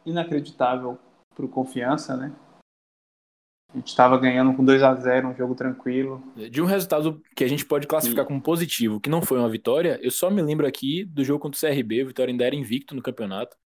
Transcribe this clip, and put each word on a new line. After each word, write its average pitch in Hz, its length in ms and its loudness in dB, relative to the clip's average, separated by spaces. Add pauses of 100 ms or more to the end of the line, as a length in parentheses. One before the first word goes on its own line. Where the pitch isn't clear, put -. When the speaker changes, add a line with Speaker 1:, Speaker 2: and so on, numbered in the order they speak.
Speaker 1:
inacreditável 147 920 -4 (360)
pro 135 140 -8
Confiança, 131 680 -4
né? 135 200 -10 (1400)
A 131 60 -12
gente - 180 -10
tava 127 220 6
ganhando 131 380 4
com 131 100 2
dois 135 160 8
a 131 140 6
zero, 127 320 2
um 127 80 -8
jogo 127 180 -4
tranquilo. 131 720 -4 (260)
Speaker 2:
De 123 100 -6
um 175 60 2
resultado 160 560 0 (140)
que - 80 0
a 127 40 4
gente 143 160 0
pode 147 220 0
classificar 135 400 2
Speaker 1:
E - 20 -10
Speaker 2:
como 139 140 -4
positivo, 147 580 0
que 143 100 -6
não 165 120 2
foi 131 160 0
uma 120 120 2
vitória, 127 520 0
eu 127 80 -2
só 175 220 0
me 202 100 2
lembro 151 240 0
aqui 143 400 -2
do 147 180 -2
jogo 143 160 0
contra 143 160 -8
o - 40 -8
C 160 80 0
R 139 160 2
B, 113 200 0
o 131 40 -8
Vitória 127 240 -2
ainda 123 140 0
era 135 100 0
invicto 135 400 -6
no 123 60 -8
campeonato, 107 540 -8 (200)